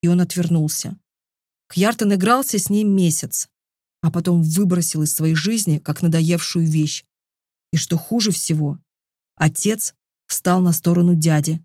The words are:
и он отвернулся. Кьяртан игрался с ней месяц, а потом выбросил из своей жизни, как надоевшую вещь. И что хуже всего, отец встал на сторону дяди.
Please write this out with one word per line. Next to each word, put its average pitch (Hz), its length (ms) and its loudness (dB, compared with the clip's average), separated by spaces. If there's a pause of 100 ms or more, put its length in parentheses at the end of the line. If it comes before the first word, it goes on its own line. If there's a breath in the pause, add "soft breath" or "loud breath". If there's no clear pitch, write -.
и 170 60 2
он 175 120 4
отвернулся. 170 760 -2 (720)
Кьяртан 208 420 0
игрался 220 440 0
с 190 120 -4
ней 208 140 2
месяц, 190 640 0 (520)
а 160 100 0
потом 170 320 0
выбросил 165 600 0
из 151 120 -2
своей 160 200 0
жизни, 170 440 0
как - 240 -6
надоевшую 165 640 0
вещь. 156 380 -2 (680)
И 170 40 0
что - 200 -2
хуже 220 360 -2
всего, 151 460 -4 (580)
отец 196 580 -2 (320)
встал 185 340 0
на 180 120 4
сторону 175 420 2
дяди. 156 500 0